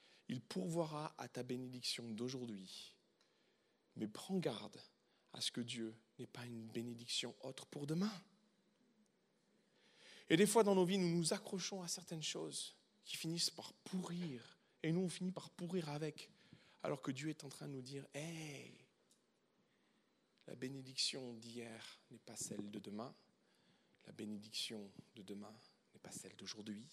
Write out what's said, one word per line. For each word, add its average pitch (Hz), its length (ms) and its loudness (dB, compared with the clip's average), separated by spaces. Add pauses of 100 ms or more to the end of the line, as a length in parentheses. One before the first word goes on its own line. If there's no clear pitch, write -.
(280)
Il 127 120 0
pourvoira 160 800 0
à 123 100 -4
ta - 140 -4
bénédiction 123 600 -2
d'aujourd'hui. 117 880 -4 (1040)
Mais 107 120 0
prends - 300 -2
garde 117 420 -2 (540)
à 123 60 -6
ce - 120 2
que - 80 -2
Dieu 113 340 -2 (240)
n'ait 123 80 -6
pas 120 200 -8
une 117 200 -6
bénédiction 117 680 -2 (100)
autre - 240 -8
pour 143 200 -6
demain. 180 260 4 (2250)
Et 165 60 10
des 196 100 12
fois, 220 160 10
dans 202 120 10
nos 185 100 10
vies, 190 140 6
nous 175 180 6
nous 170 180 6
accrochons 196 480 -2
à 170 60 -6
certaines 170 340 -4
choses 151 520 -4 (300)
qui - 120 -6
finissent 165 340 2
par - 220 -10
pourrir. 175 840 -4 (240)
Et 156 80 4
nous, 175 120 6
on 185 60 4
finit 180 240 0
par - 180 -6
pourrir 170 400 0
avec. 151 400 -4 (520)
Alors 147 200 0
que - 80 2
Dieu 143 180 0
est 151 160 -4
en 143 40 -8
train 147 200 -8
de 143 40 -4
nous 131 100 -4
dire, « 139 320 -6
Hey, 156 600 -6 (1700)
la - 80 -8
bénédiction 131 800 -2
d'hier 117 680 -8 (100)
n'est 120 80 -14
pas 110 180 -14
celle 104 340 -4
de 104 80 -6
demain. 107 360 -6 (920)
La 107 60 -14
bénédiction 104 800 -4 (240)
de 107 80 -12
demain 101 320 -8 (380)
n'est - 80 -20
pas - 120 -12
celle - 240 -10
d'aujourd'hui. » 110 560 -6